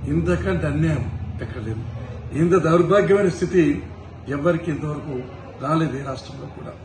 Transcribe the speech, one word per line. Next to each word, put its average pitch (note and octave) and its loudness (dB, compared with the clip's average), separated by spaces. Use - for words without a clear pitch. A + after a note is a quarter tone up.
ఇంతకంటే E3+ 0
అన్యాయం D3+ 0
ఎక్కడ A#2+ -8
లేదు. - -6
ఇంత E3 4
దౌర్భాగ్యమైన F3+ 6
స్థితి E3 2
ఎవరికి D#3 0
ఇంతవరకు C#3+ -6
రాలేదు D3+ 0
ఏ C#3 -8
రాష్ట్రంలో C3+ -10
కూడా. A#2+ -14